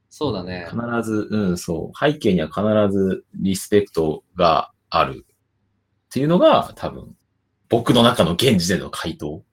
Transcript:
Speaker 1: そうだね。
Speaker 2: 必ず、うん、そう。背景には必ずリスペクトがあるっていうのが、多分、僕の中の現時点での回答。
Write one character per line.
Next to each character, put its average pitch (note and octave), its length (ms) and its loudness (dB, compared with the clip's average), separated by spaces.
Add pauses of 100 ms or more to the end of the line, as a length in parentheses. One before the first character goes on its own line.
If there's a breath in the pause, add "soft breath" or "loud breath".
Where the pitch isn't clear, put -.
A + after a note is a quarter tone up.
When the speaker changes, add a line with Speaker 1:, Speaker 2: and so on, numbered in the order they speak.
Speaker 1:
そ C#3+ 220 -6
う - 20 -4
だ F#2 100 -6
ね。 F2+ 260 -10
Speaker 2:
必 A2 100 -8 (240)
ず、 G#2+ 260 -2
う G2+ 220 0
ん、 F2 60 -2
そ E2+ 360 -6
う。 - 40 -20
背 D3 180 0
景 A2 180 0
に E2 80 2
は D#2 60 -4
必 - 140 -6 (300)
ず F#2+ 320 0 (120)
リ F#2 200 -2
ス - 140 -10
ペ G#2 140 4
ク - 100 -18
ト D#2 300 -2 (120)
が E2+ 360 2 (180)
あ D#2+ 160 2
る C2 220 -10
っ - 840 -20
て B2+ 100 -6
い C#3 60 0
う - 20 0
の F3 120 4
が、 D4+ 360 4
多 - 140 -8
分、 - 260 -16 (540)
僕 A#2+ 240 2
の A#2+ 80 4
中 A2 220 4
の E2+ 100 0
現 A#2 240 2
時 E2+ 100 0
点 F2 120 0
で C2+ 40 -10
の - 60 -12
回 - 280 -8
答。 D#2 360 -10